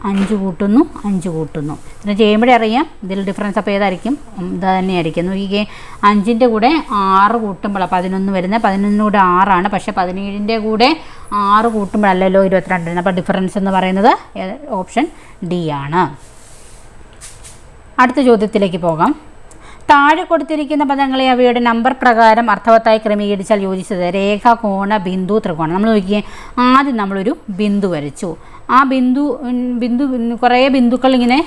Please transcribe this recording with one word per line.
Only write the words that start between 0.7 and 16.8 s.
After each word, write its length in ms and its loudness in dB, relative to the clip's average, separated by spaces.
അഞ്ച് 280 -4
കൂട്ടുന്നു. 400 -6
ഇങ്ങനെ 220 -4
ചെയ്യുമ്പോഴേ 360 4
അറിയാം 280 0
ഇതിൽ 160 -6
ഡിഫറൻസ്. 320 -4
അപ്പോൾ 140 -2
ഏതായിരിക്കും? 380 -2
ഉം, 160 -8
ഇത് 180 -2
തന്നെയായിരിക്കും. 560 -2
നോക്കിക്കേ, 340 -4
അഞ്ചിൻ്റെ 440 2
കൂടെ 180 2
ആറ് 400 4
കൂട്ടുമ്പോഴാണ് 500 -4
പതിനൊന്ന് 420 -2
വരുന്നത്. 300 -2
പതിനൊന്നിൻ്റെ 420 0
കൂടെ 120 2
ആറാണ്, 380 2
പക്ഷേ 260 -4
പതിനേഴിൻ്റെ 560 -4
കൂടെ 240 2
ആറ് 280 4
കൂട്ടുമ്പോഴല്ലല്ലോ 680 2
ഇരുപത്തിരണ്ട് 360 -2
വരുന്നത്. 180 -4
അപ്പോൾ 160 0
ഡിഫറൻസ് 400 -2
എന്ന് 180 -2
പറയുന്നത് 340 2
ഏ, 120 -8
ഓപ്ഷൻ 280 -2
ഡി 120 -2
ആണ്. 200 0